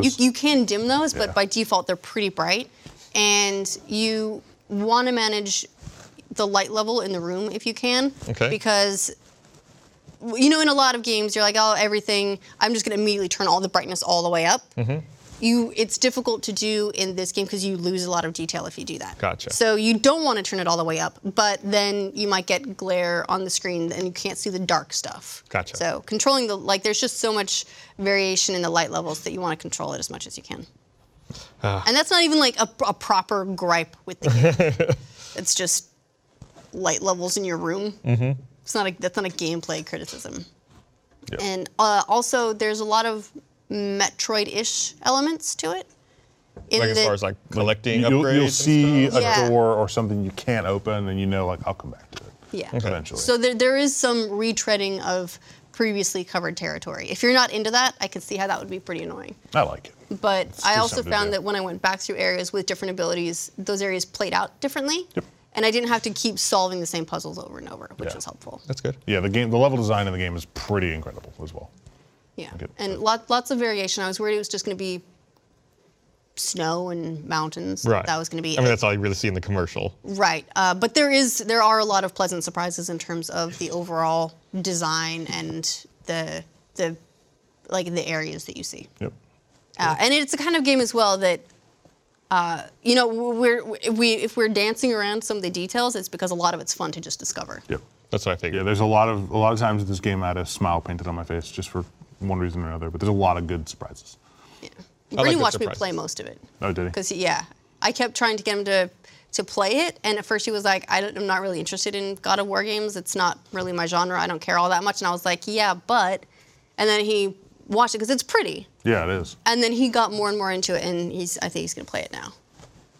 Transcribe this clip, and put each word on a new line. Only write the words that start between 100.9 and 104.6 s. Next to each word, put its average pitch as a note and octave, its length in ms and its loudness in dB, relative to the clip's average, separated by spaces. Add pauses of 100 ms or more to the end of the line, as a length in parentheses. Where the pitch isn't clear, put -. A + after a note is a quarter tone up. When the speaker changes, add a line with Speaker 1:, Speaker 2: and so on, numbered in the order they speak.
Speaker 1:
on E2+ 80 -6
my E2+ 80 -8
face E2 260 -6
just - 200 -10
for F2+ 140 -4 (360)
one F#2+ 200 -2
reason F2 240 -2
or E2 40 -4
another, E2 220 -6
but D#2+ 120 -8
there's G2+ 80 2
a - 40 4
lot F#2 240 4
of F2 100 -4
good D#2+ 220 -4
surprises. - 480 -16 (440)